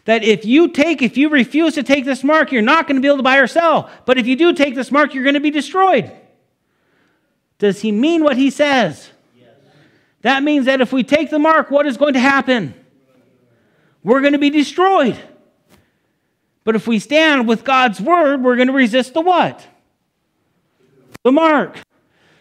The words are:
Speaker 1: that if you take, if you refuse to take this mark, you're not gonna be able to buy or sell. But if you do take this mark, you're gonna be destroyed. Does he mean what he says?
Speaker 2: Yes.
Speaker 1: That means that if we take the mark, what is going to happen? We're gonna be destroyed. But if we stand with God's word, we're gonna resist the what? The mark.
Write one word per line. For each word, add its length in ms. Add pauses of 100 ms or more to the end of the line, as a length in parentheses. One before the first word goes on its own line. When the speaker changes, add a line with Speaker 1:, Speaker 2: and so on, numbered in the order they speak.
Speaker 1:
that 160
if 220
you 220
take, 340
if 160
you 100
refuse 460
to 80
take 240
this 180
mark, 260
you're 120
not 260
gonna 100
be 100
able 100
to 40
buy 140
or 100
sell. 440 (160)
But 100
if 100
you 100
do 180
take 200
this 160
mark, 220
you're 100
gonna 160
be 120
destroyed. 600 (1500)
Does 240
he 100
mean 320
what 140
he 100
says? 640 (260)
Speaker 2:
Yes. 140 (720)
Speaker 1:
That 200
means 220
that 160
if 140
we 100
take 240
the 100
mark, 320
what 160
is 120
going 160
to 60
happen? 520 (1300)
We're 200
gonna 160
be 100
destroyed. 720 (1500)
But 100
if 120
we 140
stand 460
with 160
God's 380
word, 420
we're 140
gonna 160
resist 400
the 80
what? 420 (1600)
The 100
mark. 480 (600)